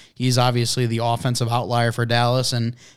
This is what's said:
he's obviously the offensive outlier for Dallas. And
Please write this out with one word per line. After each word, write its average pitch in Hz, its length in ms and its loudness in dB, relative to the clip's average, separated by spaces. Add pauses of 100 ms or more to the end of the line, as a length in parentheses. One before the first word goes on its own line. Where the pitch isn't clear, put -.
(140)
he's 127 240 0
obviously 123 480 2
the 113 140 0
offensive 117 520 -2
outlier 117 400 0
for 117 140 -2
Dallas. 120 480 0
And 117 220 -4 (220)